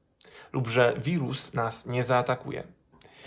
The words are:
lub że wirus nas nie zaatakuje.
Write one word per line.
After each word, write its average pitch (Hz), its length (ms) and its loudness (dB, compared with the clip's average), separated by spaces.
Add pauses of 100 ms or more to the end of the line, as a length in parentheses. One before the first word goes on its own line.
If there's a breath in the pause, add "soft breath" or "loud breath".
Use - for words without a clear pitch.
(520 loud breath)
lub 127 160 -2
że 120 300 6
wirus 135 560 -4
nas 113 320 -4
nie 123 180 -2
zaatakuje. 123 580 0 (640 loud breath)